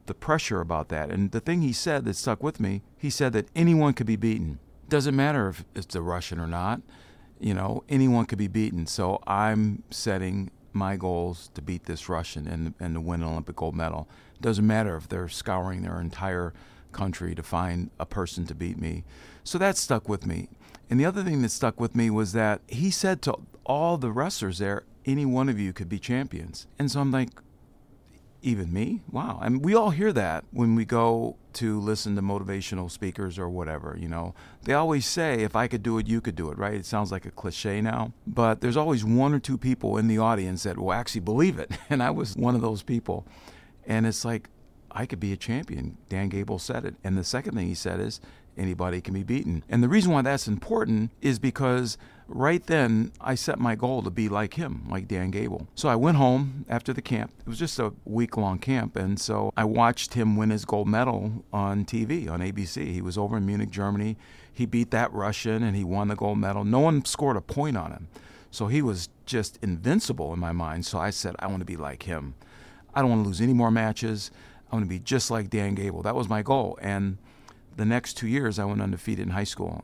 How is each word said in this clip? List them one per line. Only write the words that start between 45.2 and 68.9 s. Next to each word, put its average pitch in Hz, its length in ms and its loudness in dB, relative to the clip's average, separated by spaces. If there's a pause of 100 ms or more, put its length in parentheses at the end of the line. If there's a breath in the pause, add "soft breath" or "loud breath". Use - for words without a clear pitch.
a 95 40 -4
champion." 113 600 -6 (140)
Dan 98 180 -2
Gable 98 300 -4
said - 260 -6
it. - 180 -8
And 95 140 0
the 92 80 0
second 131 300 -2
thing 95 120 0
he 87 80 -2
said 90 260 -4
is, 110 200 -6 (360 loud breath)
"Anybody 90 440 -2
can 95 140 -6
be 95 100 -2
beaten." 98 440 -2
And 117 140 4
the 120 60 6
reason 180 240 6
why 139 100 6
that's 135 240 0
important 113 640 0 (100)
is 131 200 2
because 127 580 0 (300 loud breath)
right 156 360 2
then 117 460 4 (100)
I 131 140 -2
set - 240 -2
my 117 160 2
goal 123 280 0
to 101 80 -2
be 107 180 0
like 101 260 -2
him, 147 340 -6
like 95 200 -4
Dan 92 220 0
Gable. 98 440 -4
So - 140 0
I 120 80 6
went 151 200 6
home 135 520 4
after 120 240 -2
the 120 100 -6
camp. 113 380 -2
It - 80 -12
was 113 100 -6
just 156 220 -2
a 107 120 0 (120)
week-long 107 560 0
camp. 123 360 0
And 95 240 0
so 104 360 0
I 110 80 4
watched 117 500 2
him 110 220 4
win 110 140 4
his 107 140 0
gold 104 240 0
medal 110 640 0
on 101 320 2
T 113 200 -2
V, 135 240 -2
on 82 120 -2
A 95 120 -2
B 101 120 -4
C. - 280 -4
He 90 100 -4
was 90 160 -4
over 104 180 0
in 101 80 2
Munich, 104 260 0
Germany. 101 460 -2 (360 loud breath)
He 123 120 -4
beat 117 280 0
that 117 200 2
Russian 107 520 -2
and 101 120 2
he 101 60 0
won 98 260 0
the 104 80 -2
gold 104 220 0
medal. 98 260 0
No 110 140 4
one 147 260 6
scored 139 320 0
a 95 60 -2
point 143 340 -2
on 78 140 -4
him. 82 160 -12 (460 loud breath)
So 107 160 -2
he 139 120 2
was 101 280 -2 (180)